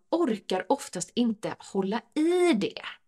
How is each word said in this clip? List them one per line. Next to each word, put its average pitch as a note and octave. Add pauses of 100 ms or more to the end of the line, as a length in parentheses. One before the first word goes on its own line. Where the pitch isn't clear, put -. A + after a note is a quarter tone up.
orkar A3
oftast -
inte A3
hålla G3 (120)
i F4
det. - (260)